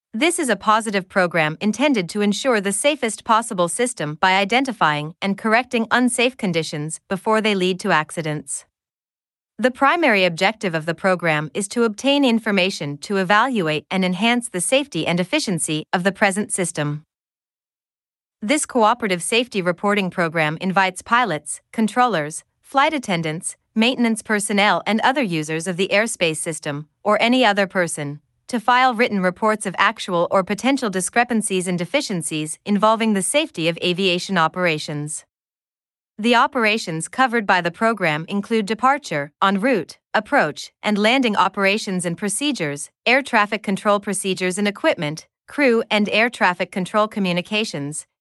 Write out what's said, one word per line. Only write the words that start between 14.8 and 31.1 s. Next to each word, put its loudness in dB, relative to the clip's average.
and 0
efficiency -2
of 0
the 0
present 0
system. -4
This 0
cooperative 2
safety 0
reporting 0
program 0
invites 0
pilots, 0
controllers, 0
flight 2
attendants, -4
maintenance 2
personnel, 2
and 0
other 2
users -4
of -4
the 0
airspace 0
system, -8
or 2
any 4
other 2
person, -4
to -4
file 2
written 0
reports 0
of -6
actual 0
or 2
potential -2
discrepancies -2